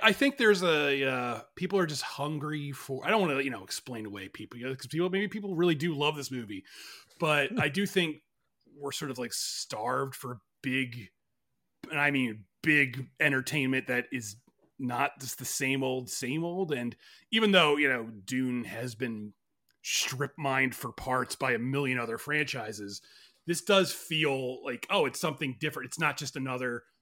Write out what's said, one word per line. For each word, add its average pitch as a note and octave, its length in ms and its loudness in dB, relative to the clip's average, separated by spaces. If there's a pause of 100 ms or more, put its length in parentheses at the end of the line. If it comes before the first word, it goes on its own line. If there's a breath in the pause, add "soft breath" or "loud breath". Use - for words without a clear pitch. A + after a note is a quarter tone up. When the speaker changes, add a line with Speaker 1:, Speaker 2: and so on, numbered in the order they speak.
Speaker 1:
I A3 100 8
think C#4 240 2
there's G#3 260 6
a, C#3+ 420 4
uh, B2 360 -2 (140)
people F#3 240 0
are F3+ 60 4
just D3+ 160 -4
hungry D3 680 -4
for, C3+ 340 -8
I - 40 0
don't G#3+ 120 6
wanna, C#3 200 2
you C#3 80 -2
know, G#2 140 -8
explain A2+ 420 -8
away G2 240 -10
people, - 280 -14
you A#2+ 100 -8
know, C3 80 -4
'cause C3 120 -12
people, E3+ 220 0
maybe G3 180 0
people G3+ 280 -6
really E3+ 200 4
do D#3+ 180 0
love D3 220 2
this C3+ 160 -8
movie, G#2 320 -8 (560 loud breath)
but D3+ 300 4
Speaker 2:
<laughs> C4 120 -2
Speaker 1:
I D3+ 60 4
do F3+ 180 0
think E3+ 320 0 (560)
we're C#3 200 -8
sort D3 180 -4
of, B2 80 -6
like, A#2+ 140 -4
starved B2+ 840 -2
for B2 240 -10 (220)
big, B2 480 -2 (840)
and D#3 80 0
I C#3+ 120 4
mean A#2 340 0 (180)
big C3+ 440 4 (120)
entertainment C3 680 2
that B2 260 0
is A2 240 -8 (420)
not B2+ 400 -2
just C3 180 -10
the C3+ 60 -10
same C3+ 400 0
old, C3 260 -2
same D3 360 -4
old. F3 260 -2
And A#2+ 240 -4 (340 soft breath)
even A3 220 6
though, D#3 240 8
you D3 140 6
know, A#2 200 0 (140)
Dune B2 400 -2
has A2+ 320 -6
been G#2+ 380 -6 (480)
strip - 560 -2
mined C3 360 2
for A#2 200 -8
parts B2+ 420 0
by C3 160 2
a A#2 80 2
million C3 400 0
other A2+ 180 -4
franchises, A2+ 840 -4 (440 soft breath)
this E3+ 160 -2
does G3 300 6
feel C3+ 720 -2
like, B2+ 260 -6
oh, F#3 160 4
it's B2 140 -2
something C#3 400 -2
different. C#3+ 280 -6
It's - 120 -8
not D3+ 160 2
just C#3+ 220 -8
another B2+ 460 -4 (180)